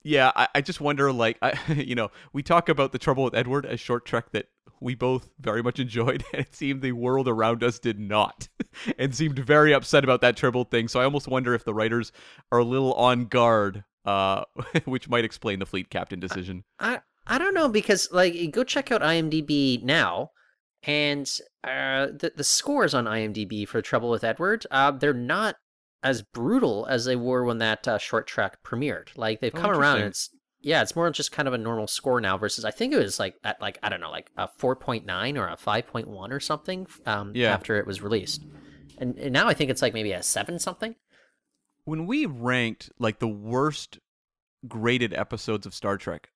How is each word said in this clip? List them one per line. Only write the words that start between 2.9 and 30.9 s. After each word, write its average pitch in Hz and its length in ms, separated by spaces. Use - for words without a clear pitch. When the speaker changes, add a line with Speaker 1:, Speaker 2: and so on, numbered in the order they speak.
Speaker 1:
The 127 80
Trouble 135 240
with 117 120
Edward, 123 300
a 123 100
short 120 300
trek - 260
that 104 180
we 123 160
both 127 340
very 117 220
much 120 160
enjoyed, 123 520
<laughs> - 20
and 139 120
it - 120
seemed 139 260
the 127 120
world 123 340
around 117 380
us 123 140
did 107 200
not, 104 480
<laughs> - 240
and 135 160
seemed 143 260
very 147 340
upset 139 320
about 123 160
that 123 160
Tribble 123 260
thing. 117 240
So 123 140
I - 20
almost 139 240
wonder 123 260
if 117 120
the 110 80
writers 110 400
are 120 100
a 120 40
little 131 300
on 123 320
guard, 107 580
uh, 98 400
<laughs> - 200
which 131 240
might 120 160
explain 101 340
the 95 60
fleet 92 240
captain 90 320
decision. 92 420
Speaker 2:
I, 233 220
I 233 100
don't 381 160
know, 330 140
because, 208 420
like, 180 260
go 247 120
check 262 300
out 208 100
I 160 120
M 160 140
D 156 120
B 139 420
now, 127 480
and, 143 460
uh, 135 420
the, 151 300
the 143 80
scores 247 480
on 123 120
I 110 140
M 107 140
D 107 100
B 104 220
for 113 160
Trouble 120 280
with 117 140
Edward, 175 480
uh, 139 200
they're 139 220
not 165 440
as 131 200
brutal 123 640
as 123 180
they 127 140
were 123 260
when 117 140
that, 110 280
uh, 110 120
short - 280
trek - 380
premiered. 120 540
Like, 110 240
they've 120 120
Speaker 1:
Oh, 160 60
Speaker 2:
come 202 120
around, 143 260
and 107 80
Speaker 1:
interesting. - 320
Speaker 2:
it's, - 80
yeah, 147 200
it's - 140